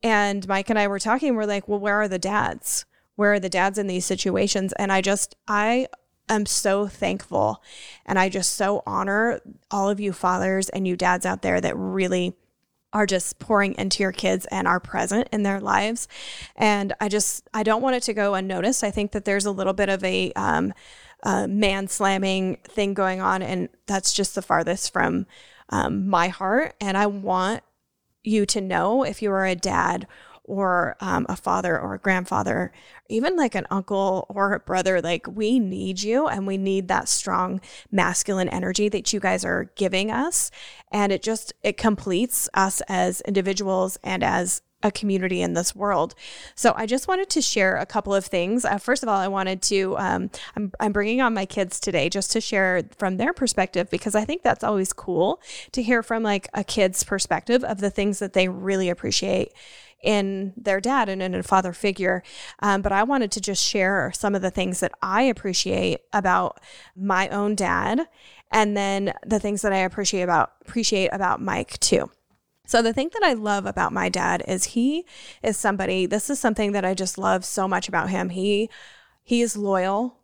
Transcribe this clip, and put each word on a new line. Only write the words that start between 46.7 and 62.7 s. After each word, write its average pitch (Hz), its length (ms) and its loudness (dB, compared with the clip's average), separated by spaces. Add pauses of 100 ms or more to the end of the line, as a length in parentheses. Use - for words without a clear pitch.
I 220 80 -4
just 240 240 -2
wanted 381 220 0
to 320 100 0
share 190 360 2
a 196 100 -4
couple 202 280 -2
of 196 120 2
things. 196 400 0
Uh, 202 100 0
first 247 260 -2
of 240 60 -4
all, 208 80 2
I 190 120 0
wanted 190 340 -2
to, 190 340 0
um, 185 340 -2 (260)
I'm, 208 220 -4
I'm 214 140 0
bringing 214 300 0
on 240 100 2
my 196 140 -2
kids 190 340 -4
today 170 300 0
just 196 220 -2
to 185 100 2
share 185 400 2 (160)
from 185 180 0
their 247 160 0
perspective, 190 560 0
because 202 260 -4
I 214 120 2
think 330 160 -4
that's - 200 2
always 196 300 0
cool 185 480 0 (320)
to 254 100 -2
hear 233 200 2
from, 226 200 -2
like, 202 300 0
a 208 100 -4
kid's 190 400 0
perspective 202 600 0
of 196 160 -4
the 202 80 0
things 196 300 0
that - 160 -6
they 185 160 4
really 185 400 0
appreciate 190 640 -2 (480)
in 196 520 0
their 196 280 0
dad 240 260 2
and 190 140 -4
in 185 120 -2
a 185 80 -2
father 185 300 2
figure. 180 500 0 (360)
Um, 202 240 2